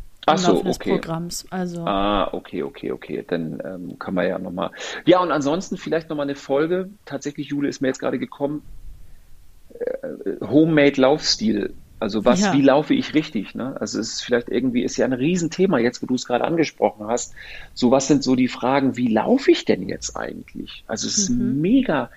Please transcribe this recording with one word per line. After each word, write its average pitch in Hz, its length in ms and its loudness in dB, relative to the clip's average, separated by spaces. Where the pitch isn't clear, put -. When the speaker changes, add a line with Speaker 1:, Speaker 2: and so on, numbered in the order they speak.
Speaker 1:
Ach 156 80 4
Speaker 2:
Im 165 40 0
Speaker 1:
so, 180 140 2
Speaker 2:
Laufe 180 140 2
des 180 100 -2
Speaker 1:
okay. - 140 -4
Speaker 2:
Programms, 170 600 -4
also. 175 340 -6
Speaker 1:
Ah, 101 480 0
okay, 90 300 -6
okay, - 300 -6
okay. - 340 -8
Dann, 82 380 -4
ähm, 90 340 -10
kann - 160 -6
man 90 140 0
ja 92 100 -2
noch 92 140 -8
mal. 90 180 -4
Ja, 180 140 8
und 175 120 0
ansonsten 156 440 -2
vielleicht 160 320 -4
noch 156 80 -6
mal 147 60 -4
eine 139 140 -4
Folge. 160 540 -2
Tatsächlich, 143 440 -8
Jule, 143 200 -2
ist 135 120 -6
mir 135 80 0
jetzt 131 100 -2
gerade 127 220 -2
gekommen. 139 420 -4
Äh, - 680 -6
Homemade 143 540 6
Laufstil. 120 760 2
Also 104 260 -2
was, 127 160 6
Speaker 2:
Ja. 202 140 4
Speaker 1:
wie 139 80 6
laufe 139 320 6
ich - 180 -2
richtig, 127 420 -2
ne? 110 240 -6
Also 104 220 -4
es 107 140 -6
ist - 80 -8
vielleicht 120 260 0
irgendwie, 123 360 0
ist 131 120 -4
ja 117 80 2
ein 127 80 0
Riesenthema 165 680 2
jetzt, 120 240 0
wo - 40 -6
du 127 80 0
es 123 100 -2
gerade 120 200 0
angesprochen 123 640 0
hast. 117 280 -4
So, 123 160 2
was 135 180 4
sind 139 160 4
so 131 120 2
die 123 120 2
Fragen, 131 480 0
wie 123 120 0
laufe 113 420 2
ich - 160 2
denn 180 200 2
jetzt - 300 -8
eigentlich? - 720 -10
Also 113 200 -6
es - 120 -2
ist 196 100 0
Speaker 2:
Mhm. 123 140 2
Speaker 1:
eine 123 100 0
mega, 160 640 2